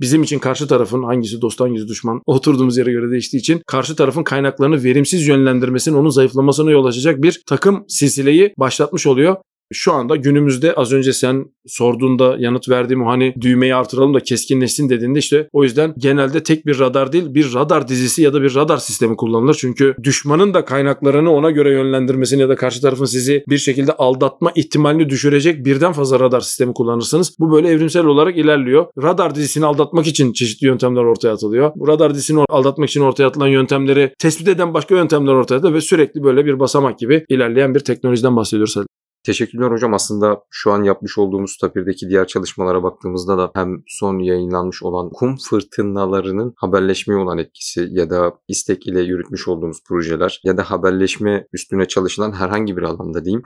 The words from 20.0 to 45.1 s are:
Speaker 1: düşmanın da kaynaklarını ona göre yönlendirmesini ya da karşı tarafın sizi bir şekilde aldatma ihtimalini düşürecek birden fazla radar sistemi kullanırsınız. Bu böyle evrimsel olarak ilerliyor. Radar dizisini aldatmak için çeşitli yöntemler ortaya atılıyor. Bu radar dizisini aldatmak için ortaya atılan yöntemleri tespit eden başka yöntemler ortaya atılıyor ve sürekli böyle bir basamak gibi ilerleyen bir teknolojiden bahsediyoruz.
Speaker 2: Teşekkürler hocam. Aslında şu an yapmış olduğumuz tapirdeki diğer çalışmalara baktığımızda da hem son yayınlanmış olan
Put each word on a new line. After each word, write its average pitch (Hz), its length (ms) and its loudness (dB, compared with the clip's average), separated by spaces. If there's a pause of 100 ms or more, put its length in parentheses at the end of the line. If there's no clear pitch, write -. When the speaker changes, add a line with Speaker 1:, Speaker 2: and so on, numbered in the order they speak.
Speaker 1:
düşmanın 151 520 0
da 170 100 2
kaynaklarını 139 680 2
ona 151 180 4
göre 143 220 2
yönlendirmesini 131 680 0
ya 131 80 4
da 131 80 2
karşı 123 240 -4
tarafın 135 240 0
sizi 131 440 0
bir 139 100 2
şekilde 139 340 0
aldatma 135 640 0
ihtimalini 151 540 0
düşürecek 143 560 0
birden 139 280 2
fazla 135 280 0
radar 123 200 2
sistemi 123 340 -4
kullanırsınız. 117 640 -2
Bu 160 140 2
böyle 156 160 4
evrimsel 165 360 2
olarak 156 340 2
ilerliyor. 151 480 2 (160)
Radar 170 320 0
dizisini 147 320 -2
aldatmak 147 400 0
için 139 260 0
çeşitli 120 340 -4
yöntemler 127 360 2
ortaya 117 300 2
atılıyor. 110 440 0
Bu 139 120 -4
radar 151 260 4
dizisini 147 340 0
aldatmak 139 400 0
için 143 120 -2
ortaya 135 260 2
atılan 139 220 0
yöntemleri 135 680 2
tespit 165 300 0
eden 170 260 0
başka 165 200 0
yöntemler 156 380 2
ortaya 127 240 2
atılıyor 156 200 2
ve 160 40 2
sürekli 151 420 2
böyle 139 240 4
bir 139 120 0
basamak 135 400 0
gibi 147 300 0
ilerleyen 127 460 2
bir 143 60 2
teknolojiden 123 560 0
bahsediyoruz. 107 400 0 (480)
Speaker 2:
Teşekkürler 117 460 -2
hocam. 117 240 0
Aslında 104 460 0 (100)
şu - 200 -2
an 101 120 2
yapmış 98 360 -2
olduğumuz 98 380 -2
tapirdeki 92 520 -4
diğer 95 180 2
çalışmalara 90 560 -4
baktığımızda 92 560 -4
da 90 160 -2
hem 92 320 -4
son 98 320 -6
yayınlanmış 90 640 -4
olan 87 300 -6